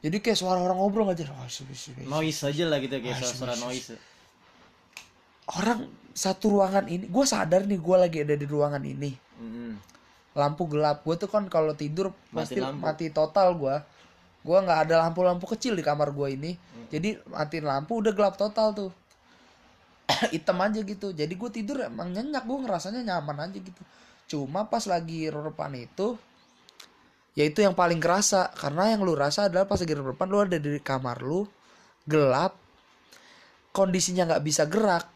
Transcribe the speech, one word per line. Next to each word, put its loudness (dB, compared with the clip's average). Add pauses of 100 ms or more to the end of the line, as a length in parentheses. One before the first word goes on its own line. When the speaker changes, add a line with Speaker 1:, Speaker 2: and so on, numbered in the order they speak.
Speaker 1:
Jadi -2
kayak 2
suara 0
orang 0
ngobrol 2
nggak 0
jelas. -8
Wah, -14
sih, -14
sih, -14
sih. -14
Speaker 2:
Noise -2
aja 0
lah 2
gitu, -4
kayak -4
Speaker 1:
Ah, -6
Speaker 2:
suara-suara -4
Speaker 1:
sih, -6
sih, -6
Speaker 2:
noise. -8
Speaker 1:
sih. -14 (1500)
Orang 0 (340)
satu -2
ruangan 4
ini, -4
gue 2
sadar 2
nih 0
gue 4
lagi 4
ada 2
di -2
ruangan 0
ini. -6 (220)
Speaker 2:
Mm-mm. -12 (600)
Speaker 1:
Lampu -2
gelap, 0
gue 0
tuh -6
kan 0
kalau 0
tidur -4 (140)
Speaker 2:
Mati -20
Speaker 1:
pasti -4
Speaker 2:
lampu. -4
Speaker 1:
mati -2
total 4
gue. -2 (680)
Gue 4
nggak 4
ada 2
lampu-lampu 2
kecil -2
di 0
kamar 2
gue -2
ini, -6
Speaker 2:
Mm-mm. -16
Speaker 1:
jadi -2 (160)
matiin -6
lampu -2
udah 2
gelap 2
total 0
tuh, -6 (1120)
<coughs> 0
hitam -2
aja 0
gitu. -8
Jadi -2
gue -8
tidur -6
emang -6
nyenyak, -6
gue -4
ngerasanya -4
nyaman -4
aja -10
gitu. -16 (460)
Cuma -4
pas -2
lagi -2
repan -6
itu, -6 (1120)
ya -2
itu 2
yang 6
paling 4
kerasa, 2
karena 0
yang 0
lu 2
rasa 2
adalah 4
pas 0
lagi 0
repan -2
lu 2
ada 4
di -2
kamar -4
lu, -2 (560)
gelap, 4 (1160)
kondisinya 2
nggak 2
bisa 2
gerak 2 (120)